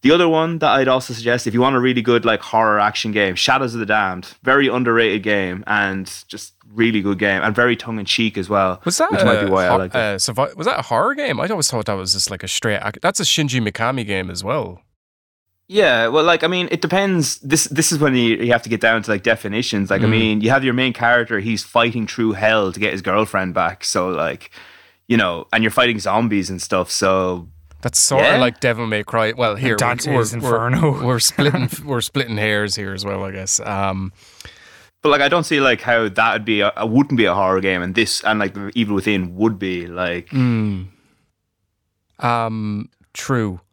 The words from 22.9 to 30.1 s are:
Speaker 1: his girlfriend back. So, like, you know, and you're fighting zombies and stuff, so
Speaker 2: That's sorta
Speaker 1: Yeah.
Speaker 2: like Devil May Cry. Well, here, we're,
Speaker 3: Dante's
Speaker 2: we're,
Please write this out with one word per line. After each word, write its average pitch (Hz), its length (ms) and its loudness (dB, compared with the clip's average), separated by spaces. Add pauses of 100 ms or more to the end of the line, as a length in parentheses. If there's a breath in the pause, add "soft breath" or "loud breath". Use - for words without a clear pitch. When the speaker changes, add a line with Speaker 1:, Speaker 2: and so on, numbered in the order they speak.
Speaker 1:
his 95 80 -6
girlfriend 95 540 -2
back. 90 280 -2
So, 90 260 -2
like, 78 420 -6 (560 loud breath)
you 117 100 2
know, 90 340 0
and 113 120 2
you're 107 80 0
fighting 120 280 2
zombies 101 520 0
and 90 100 -8
stuff, 92 300 -2
so 92 560 0 (360)
Speaker 2:
That's - 160 -2
sorta 135 260 2
Speaker 1:
Yeah. 170 140 4
Speaker 2:
like 120 200 0
Devil 117 280 0
May 104 160 -2
Cry. 113 340 0
Well, 110 180 0
here, 123 180 0
we're, 104 40 0
Speaker 3:
Dante's 120 300 -2
Speaker 2:
we're, 131 140 2 (180)